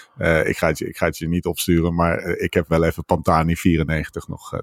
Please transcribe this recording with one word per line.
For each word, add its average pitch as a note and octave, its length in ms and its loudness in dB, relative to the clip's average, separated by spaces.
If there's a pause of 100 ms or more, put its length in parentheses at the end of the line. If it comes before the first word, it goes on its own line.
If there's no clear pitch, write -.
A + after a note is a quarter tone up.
(160)
Eh, D#2+ 320 2
ik - 100 -2
ga F2 80 2
het D#2 120 0
je, - 100 -8
ik - 80 -14
ga F2 100 0
het E2 120 -2
je E2 100 -6
niet F2 180 -2
opsturen," E2+ 480 0
maar, E2+ 240 2
eh, F2 260 -6
ik F2 100 -2
heb F2 140 0
wel E2 160 4
even E2 200 -2
Pantani E2 520 2
vierennegentig D#2+ 720 0
nog, - 240 -14
eh, - 100 -6